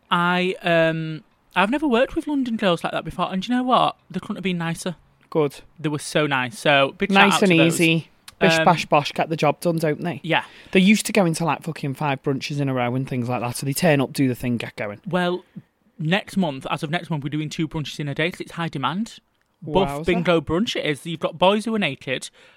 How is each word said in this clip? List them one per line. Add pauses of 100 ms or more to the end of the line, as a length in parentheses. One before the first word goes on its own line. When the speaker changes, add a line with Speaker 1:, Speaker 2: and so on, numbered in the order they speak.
(100)
Speaker 1:
I,
um, (300)
I've
never
worked
with
London
girls
like
that
before,
and
do
you
know
what? (140)
They
couldn't
have
been
nicer. (340)
Speaker 2:
Good. (220)
Speaker 1:
They
were
so
nice.
So
big
shout
Speaker 2:
Nice
Speaker 1:
out
Speaker 2:
and
Speaker 1:
to
those.
Speaker 2:
easy. (300)
Bish,
Speaker 1:
Um,
Speaker 2:
bash,
bosh,
get
the
job
done,
don't
they?
Speaker 1:
Yeah. (260)
Speaker 2:
They
used
to
go
into,
like,
fucking
five
brunches
in
a
row
and
things
like
that,
so
they
turn
up,
do
the
thing,
get
going.
Speaker 1:
Well, (540)
next
month,
as
of
next
month,
we're
doing
two
brunches
in
a
day
'cause
it's
high
demand. (420)
Buff (140)
Speaker 2:
Wowza.
Speaker 1:
bingo
brunch
it
is.
You've
got
boys
who
are
naked, (260)